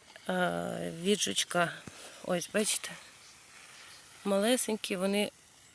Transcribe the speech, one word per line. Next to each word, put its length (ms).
е, 640
від 180
жучка. 520
Ось, 300
бачите, 360
малесенькі, 720
вони 340